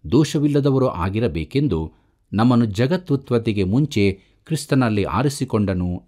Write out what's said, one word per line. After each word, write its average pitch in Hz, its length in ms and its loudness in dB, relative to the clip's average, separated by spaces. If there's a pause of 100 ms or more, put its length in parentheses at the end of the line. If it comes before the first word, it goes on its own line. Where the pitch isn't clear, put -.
(120)
ದೋಷವಿಲ್ಲದವರು 143 760 2
ಆಗಿರಬೇಕೆಂದು 92 1080 -2 (400)
ನಮ್ಮನ್ನು 117 320 4
ಜಗತ್ತುತ್ಪತ್ತಿಗೆ 117 1000 -2
ಮುಂಚೆ 101 560 0 (260)
ಕ್ರಿಸ್ತನಲ್ಲಿ 123 580 0
ಆರಿಸಿಕೊಂಡನು 101 1040 -2